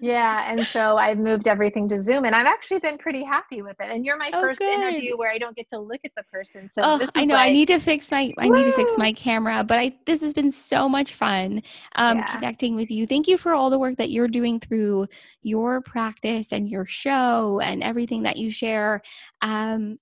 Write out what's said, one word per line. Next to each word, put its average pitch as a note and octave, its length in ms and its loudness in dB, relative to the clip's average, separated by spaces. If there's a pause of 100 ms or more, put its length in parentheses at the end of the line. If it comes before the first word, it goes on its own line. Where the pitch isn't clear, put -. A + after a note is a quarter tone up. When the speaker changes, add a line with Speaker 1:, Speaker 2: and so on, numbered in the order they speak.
Speaker 1:
Yeah, A#3 480 0
and A3+ 200 -2
so G#3+ 280 2
I've G#3+ 220 4
moved A3 300 2
everything G#3 400 2
to G3+ 120 -2
Zoom, B3+ 240 0
and A3 80 2
I've A#3+ 140 4
actually F#4+ 320 0
been D4+ 200 -4
pretty C#4+ 260 -6
happy C4+ 380 -4
with G3+ 180 -16
it. G3+ 100 -8
And A#3 140 -6
you're C#4+ 120 0
my D4+ 160 -6
Speaker 2:
Oh, F4 80 -2
Speaker 1:
first C4 200 -2
Speaker 2:
good. G4+ 120 0
Speaker 1:
interview D#4+ 440 -2
where A3+ 160 -2
I A3+ 60 -6
don't A#3 180 -8
get A#3 140 -14
to A3+ 100 -10
look A3 240 -12
at D4 120 -14
the G#3 80 -10
person, G3 480 -14
so G#3 100 0
Speaker 2:
Ugh, D4+ 180 4
Speaker 1:
this C4 160 -2
Speaker 2:
I D4 60 4
Speaker 1:
is D4 40 2
Speaker 2:
know. C#4+ 80 6
I C4 120 8
Speaker 1:
like C4 60 6
Speaker 2:
need D4 160 6
to F4+ 120 4
fix D4+ 320 -2
my, C#4 260 0
I B3 100 2
need B3+ 160 8
to B3 80 4
fix A#3+ 200 2
Speaker 1:
Woo! A3+ 60 0
Speaker 2:
my A3 140 2
camera, A3 520 -2
but A#3 160 2
I, B3+ 160 -2 (100)
this D#4+ 140 2
has D4+ 120 -4
been C#4+ 200 0
so - 360 0
much C#4 260 0
fun, G3+ 480 -2 (340)
um, A#3 220 2
Speaker 1:
Yeah. - 80 -4
Speaker 2:
connecting A#3 500 -4
with A3 160 -4
you. A3 160 -4
Thank C#4+ 180 0
you F#4 100 6
for E4+ 180 0
all C4+ 160 2
the C4+ 80 2
work B3+ 180 -2
that - 140 -2
you're A#3+ 180 0
doing A#3 320 0
through G#3 480 -2 (340)
your A#3 380 -2
practice A3 720 -6
and G#3 160 -4
your F#3+ 180 -6
show A#3 720 0
and - 220 -2
everything A#3 400 -4
that A3 140 -2
you A3 160 -4
share. G#3+ 500 -2 (400)
Um, A3 600 -4